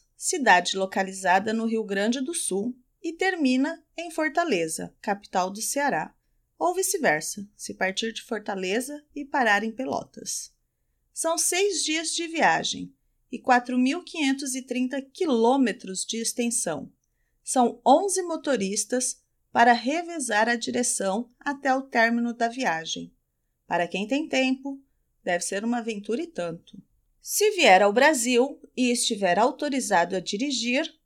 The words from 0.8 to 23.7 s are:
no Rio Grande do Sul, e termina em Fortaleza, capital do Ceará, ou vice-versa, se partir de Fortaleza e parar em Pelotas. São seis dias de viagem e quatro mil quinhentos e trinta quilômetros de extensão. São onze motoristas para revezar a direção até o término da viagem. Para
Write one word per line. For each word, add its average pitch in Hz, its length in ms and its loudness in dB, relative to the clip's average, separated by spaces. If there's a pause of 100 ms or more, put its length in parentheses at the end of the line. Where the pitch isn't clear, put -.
no 226 120 -2
Rio 220 180 -2
Grande 208 380 0
do 269 120 -6
Sul, 220 440 -4 (240)
e 330 120 -6
termina 330 720 0 (100)
em 330 140 -10
Fortaleza, 302 920 -2
capital 190 520 -2
do 208 100 -10
Ceará, 226 540 -2 (420)
ou 349 160 0
vice-versa, 208 840 -2
se - 200 -12
partir 196 360 -4
de - 120 -12
Fortaleza 214 840 -6 (100)
e 285 80 -8
parar 233 400 2
em 226 80 -4
Pelotas. - 800 -8 (640)
São 330 240 -2
seis 349 460 0
dias 320 320 -2
de 339 120 -6
viagem 233 640 0 (400)
e 247 60 -8
quatro 247 400 2
mil 277 260 0
quinhentos 269 520 -4
e 262 80 -8
trinta 254 380 -4
quilômetros 240 1000 0
de 220 140 -6
extensão. 226 720 -4 (520)
São 233 420 2
onze 359 380 4
motoristas 254 1000 -4 (280)
para 240 200 6
revezar 240 800 0
a 240 60 2
direção 233 840 -2
até 277 360 -2
o 269 80 -2
término 233 500 0
da 233 140 -2
viagem. 170 640 -4 (540)
Para 175 200 0